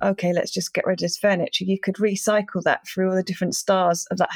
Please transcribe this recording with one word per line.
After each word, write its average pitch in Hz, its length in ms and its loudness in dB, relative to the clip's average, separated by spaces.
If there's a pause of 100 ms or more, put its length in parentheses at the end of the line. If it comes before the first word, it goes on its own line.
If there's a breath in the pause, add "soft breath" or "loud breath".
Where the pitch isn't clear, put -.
"Okay, 190 320 0
let's - 160 0
just - 240 -6
get - 120 0
rid 185 120 0
of - 40 -4
this 170 140 -2
furniture," 185 480 0
you 190 160 0
could 196 140 -2
recycle 202 680 0
that - 220 0
through 185 220 0
all 185 80 2
the 185 60 2
different 180 320 -2
stars 180 560 2
of 185 80 -4
that, 185 180 2